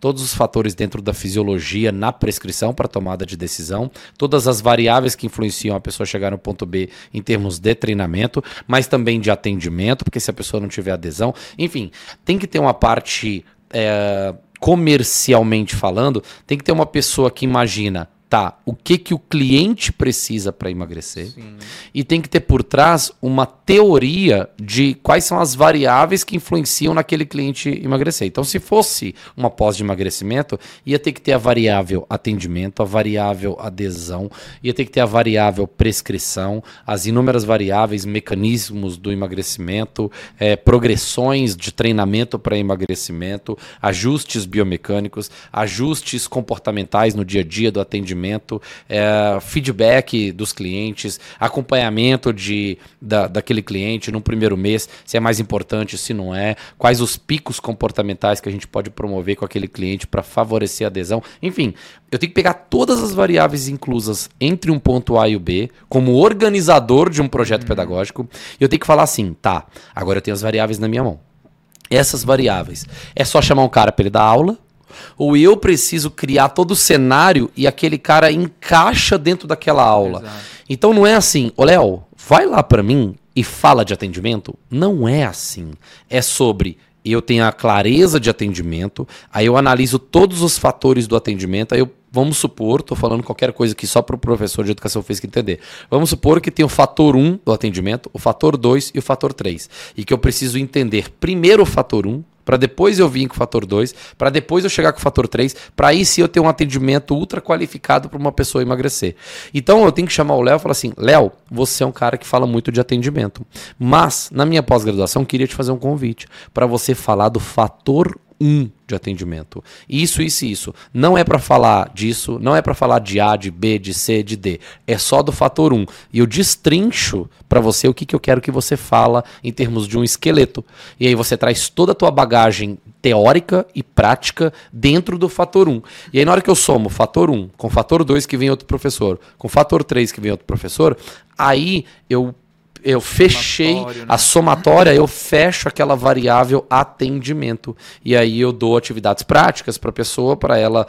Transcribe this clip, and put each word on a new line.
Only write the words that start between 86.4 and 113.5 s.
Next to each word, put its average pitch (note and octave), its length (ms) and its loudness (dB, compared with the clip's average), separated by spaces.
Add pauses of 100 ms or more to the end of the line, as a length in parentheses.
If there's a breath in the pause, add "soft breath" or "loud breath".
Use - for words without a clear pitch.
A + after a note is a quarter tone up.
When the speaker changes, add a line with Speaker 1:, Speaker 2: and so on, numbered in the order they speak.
Speaker 1:
eu A2+ 160 0
tenho A2+ 240 2
a A2 80 2
clareza B2 640 2
de A#2 120 -2
atendimento, F2+ 760 -6 (240 loud breath)
aí G#2+ 140 0
eu A#2+ 140 4
analiso C3 400 2
todos F3+ 420 2
os E3+ 160 0
fatores B2+ 500 0
do A2 80 -2
atendimento, G2+ 600 -2
aí B2 60 2
eu, B2+ 100 0 (200)
vamos C#3+ 280 0
supor, A2+ 420 -2
tô - 160 -8
falando A2+ 260 -2
qualquer B2 300 -4
coisa A2+ 220 -2
aqui - 120 -10
só A#2+ 140 2
pro - 160 -2
professor A2 480 -2
de G2+ 60 -2
educação G#2 320 -6
física G2 240 -8
entender. G2 340 -4 (300 loud breath)
Vamos D3 180 2
supor E3 320 2
que - 100 -6
tem D#3 140 2
o C#3 40 2
fator D3 460 4
um D#3+ 300 2
do A2+ 80 2
atendimento, G2+ 580 -4
o - 80 -14
fator D3 380 0
dois B2+ 380 0
e - 40 -6
o C3 40 -2
fator C#3 320 -2
três. F2+ 340 -8 (260 loud breath)
E A2 80 -8
que A#2 120 -2
eu A#2+ 40 2
preciso B2 400 -2
entender B2+ 520 -2 (100)
primeiro F#3 420 6
o E3+ 40 2
fator G#2+ 400 0
um, B2+ 180 -6 (200)
pra B2+ 140 2
depois F3 400 2
eu F3 100 6
vir C3 180 -2
com B2 60 -8
o - 60 -10
fator A#2 260 -2
dois, G2+ 300 -2 (240 loud breath)
pra C3 100 0
depois D#3 360 0
eu G3 60 -2
chegar D#3 220 2
com - 60 -8
o - 40 -12
fator C3 240 0
três, C3+ 300 -2 (180 loud breath)
pra C#3+ 140 4
aí F3 160 4
sim E3+ 160 2
eu E3+ 80 4
ter E3+ 120 2
um D#3+ 80 4
atendimento C#3 640 0
ultra E3+ 260 -6
qualificado C#3+ 680 -2
pra C#3+ 120 -12
uma C#3+ 120 -2
pessoa C#3 300 -2
emagrecer. B2+ 560 -2 (360 loud breath)
Então F#3+ 300 4
eu F3+ 80 6
tenho F3 160 0
que D#3 60 -6
chamar D3 240 0
o B2 60 2
Léo C3 140 4
e D#3 40 0
falar D#3 120 -2
assim, A#2 220 -6
Léo, B2+ 380 4 (180)
você B2 320 -2
é B2+ 40 0
um C3 60 -4
cara A#2+ 260 -2
que - 80 -20
fala B2+ 200 0
muito A#2 240 -2
de A#2+ 100 0
atendimento, B2 640 -4 (320 loud breath)